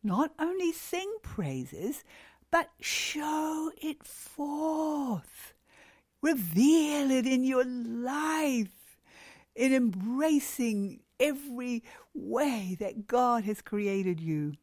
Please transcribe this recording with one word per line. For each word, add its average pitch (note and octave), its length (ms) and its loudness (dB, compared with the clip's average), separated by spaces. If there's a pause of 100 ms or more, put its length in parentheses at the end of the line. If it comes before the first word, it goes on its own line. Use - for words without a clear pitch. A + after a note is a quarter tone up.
not G#3 360 0
only F4 340 0
sing F#4+ 400 -6 (100)
praises, C#3 800 -6 (460)
but E4 200 2 (100)
show D#4 880 -2 (120)
it D4+ 220 -8
forth. D4 1500 -4 (720)
Reveal C#4+ 880 4
it C4 160 4
in C4 180 4
your C4 200 4
life, B3+ 1300 -2 (580)
in C4 200 4
embracing A#3 1300 2 (200)
every B3+ 640 -2 (300)
way A3 680 -2
that G#3 260 -8
God A#3+ 380 2
has G#3 160 -4
created G3 600 -2
you. D3+ 420 -2